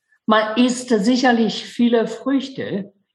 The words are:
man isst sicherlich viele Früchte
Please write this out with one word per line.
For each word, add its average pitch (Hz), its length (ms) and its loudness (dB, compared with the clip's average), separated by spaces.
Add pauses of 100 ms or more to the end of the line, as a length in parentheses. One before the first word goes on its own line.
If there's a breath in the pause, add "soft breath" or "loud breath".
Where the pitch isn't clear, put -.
(260)
man 214 300 2
isst 247 340 0
sicherlich 233 760 2
viele 233 400 2
Früchte 196 880 -6 (200)